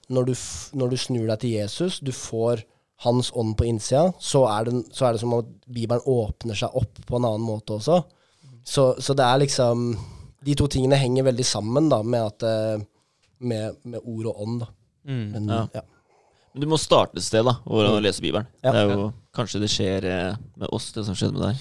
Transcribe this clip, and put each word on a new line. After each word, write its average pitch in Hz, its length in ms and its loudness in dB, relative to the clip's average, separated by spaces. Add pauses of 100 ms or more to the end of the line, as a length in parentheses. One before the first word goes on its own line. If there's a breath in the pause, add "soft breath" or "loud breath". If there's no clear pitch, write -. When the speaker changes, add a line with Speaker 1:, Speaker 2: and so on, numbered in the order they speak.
Speaker 1:
når 127 160 0
du 131 60 0
f-, - 420 -10
når 131 160 0
du 131 80 0
snur 120 300 -2
deg 107 120 0
til 123 120 -2
Jesus, 110 480 -2
du 135 120 -6
får 117 520 -2 (380)
hans 123 340 2
ånd 110 220 0
på 117 100 2
innsida, 131 520 2
så 131 280 4
er 107 180 0
det, 120 200 -2 (100)
så 135 120 2
er 117 40 4
det 113 80 -2
som 120 140 -2
at 117 120 0 (220)
Bibelen 120 400 -2
åpner 117 480 -2
seg 107 180 -2
opp 120 320 -2
på 123 120 -4
en 120 80 0
annen 110 200 0
måte 110 320 -6
også. 151 260 2 (600 soft breath)
Så, 127 380 4
så 139 120 0
det 135 120 4
er 123 140 6
liksom, 120 580 2 (460 loud breath)
de 143 120 0
to 143 120 4
tingene 135 280 2
henger 131 280 4
veldig 127 220 2
sammen 120 440 2
da, 117 140 4
med 120 180 0
at, 110 220 -4
eh, 110 340 0 (640)
med, 110 420 -4
med 120 220 -10
ord 110 220 -6
og 104 140 -6
ånd 117 200 -4
da. 117 60 -6 (380)
Speaker 2:
Mm. 120 280 -6
Speaker 1:
Men, 104 160 -4
Speaker 3:
Ja. 110 240 0
Speaker 1:
ja. - 80 -8 (720)
Speaker 3:
Men 135 80 -10
du 147 60 0
må 156 100 4
starte 127 400 0
et 92 60 -4
sted 110 220 2
da, 123 80 2 (120)
hvor 110 220 2
å 107 100 4
Speaker 1:
Mm. 104 60 0
Speaker 3:
lese 98 180 0
Bibelen. 92 240 -2 (180)
Speaker 1:
Ja. 131 80 2
Speaker 3:
Det 113 100 2
er 104 140 4
jo, 101 120 -2
Speaker 2:
Ja. 107 40 -6 (220)
Speaker 3:
kanskje 104 280 -4
det 104 80 0
skjer, 95 340 0
eh, 92 320 -2 (220)
med - 140 -8
oss, - 200 -6
det 107 140 -6
som 101 100 -4
skjedde 101 180 0
med 90 80 -4
deg. 98 200 0